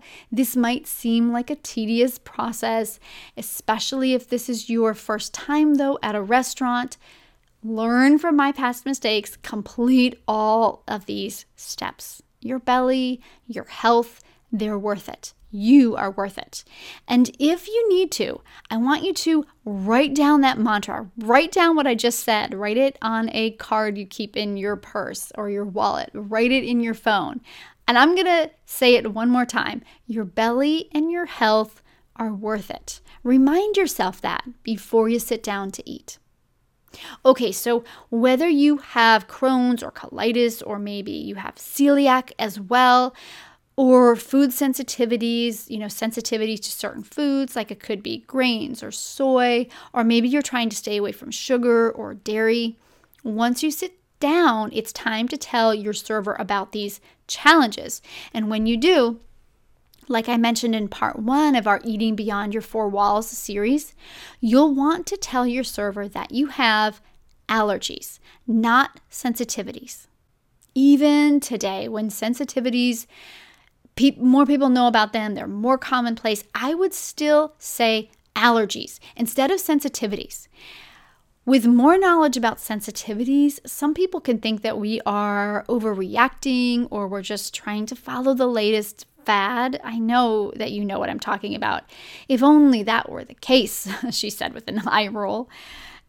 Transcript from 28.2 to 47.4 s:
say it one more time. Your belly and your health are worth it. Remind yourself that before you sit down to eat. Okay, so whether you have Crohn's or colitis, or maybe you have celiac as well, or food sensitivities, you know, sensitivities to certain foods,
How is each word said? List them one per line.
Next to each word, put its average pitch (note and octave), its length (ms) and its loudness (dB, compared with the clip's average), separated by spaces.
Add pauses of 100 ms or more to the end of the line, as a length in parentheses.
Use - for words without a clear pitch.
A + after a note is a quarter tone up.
say B3 260 4
it G#3+ 220 2
one A#3 160 0
more B3 160 2
time. - 340 -4 (240)
Your A3 180 -6
belly A#3+ 680 0
and D4+ 180 0
your F4 160 -2
health A3 560 0 (340)
are A3+ 160 -6
worth G#3 380 -6
it. - 320 -14 (220)
Remind C#4+ 540 4
yourself B3 440 -2
that - 240 -6 (160)
before A3+ 480 0
you A#3 80 2
sit A3+ 240 -4
down G3 300 -6
to - 180 -16
eat. - 300 -16 (1080)
Okay, B3+ 260 4
so A#3 320 -4 (260)
whether B3+ 380 2
you D4 300 4
have A3+ 500 2
Crohn's B3 540 0
or - 100 -12
colitis, A3+ 720 -4
or G#3 140 -10
maybe G3+ 340 -10
you G3 240 -10
have - 200 -14
celiac C#4 840 2
as G#3+ 220 -6
well, B3 560 4 (600)
or B3+ 400 6
food C4+ 360 2
sensitivities, A#3 1160 -2
you A3 120 -8
know, G#3 80 -8
sensitivities A3 720 -4
to - 100 -10
certain - 320 -10
foods, C#4 540 -2